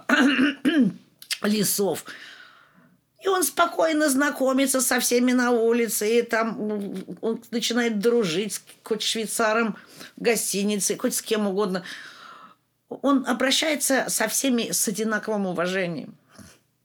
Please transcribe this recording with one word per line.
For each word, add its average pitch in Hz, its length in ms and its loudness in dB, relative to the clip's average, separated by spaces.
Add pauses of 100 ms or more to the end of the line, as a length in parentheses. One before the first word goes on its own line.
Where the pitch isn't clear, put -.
<clears throat> 277 1400 0
лесов. 202 640 0 (1160)
И - 40 -2
он 370 160 2
спокойно 320 680 2
знакомится 269 720 2
со 247 180 0
всеми 247 340 2
на 247 180 2
улице, 233 680 2
и - 20 6
там, 220 500 -2
м, 190 500 -8
он 226 200 -2 (100)
начинает 233 480 0
дружить 208 560 2
с, - 80 -12 (200)
хоть 214 200 -4
с - 40 -4
швейцаром 220 720 0 (380)
в - 60 -16
гостинице, 208 760 0
хоть - 180 -2
с - 60 -2
кем 214 260 0
угодно. 190 360 -2 (1080)
Он 269 380 0
обращается 269 840 0
со 220 180 0
всеми 240 440 0
с - 160 0
одинаковым 208 600 -2
уважением, 175 680 -4 (680)